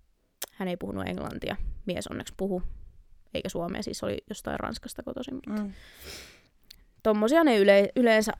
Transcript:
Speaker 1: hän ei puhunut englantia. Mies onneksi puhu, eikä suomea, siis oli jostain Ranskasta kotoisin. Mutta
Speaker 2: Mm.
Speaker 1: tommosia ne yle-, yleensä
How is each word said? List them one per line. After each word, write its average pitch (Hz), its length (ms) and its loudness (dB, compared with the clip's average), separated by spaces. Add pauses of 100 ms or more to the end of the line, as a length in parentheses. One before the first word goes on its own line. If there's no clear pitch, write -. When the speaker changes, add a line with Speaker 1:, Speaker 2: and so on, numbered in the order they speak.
(520)
Speaker 1:
hän 190 160 -8
ei 175 100 -6
puhunut - 300 -8
englantia. - 480 -8 (300)
Mies - 220 -6
onneksi - 300 -10
puhu, 190 240 -4 (720)
eikä - 160 -6
suomea, - 340 -6
siis - 200 -8
oli 208 140 -4 (120)
jostain - 300 -8
Ranskasta - 440 -10
kotoisin. 254 300 -10
Mutta 214 300 -6
Speaker 2:
Mm. 202 80 -8 (1300)
Speaker 1:
tommosia 226 400 6
ne 254 140 6
yle-, 202 380 8
yleensä 226 440 4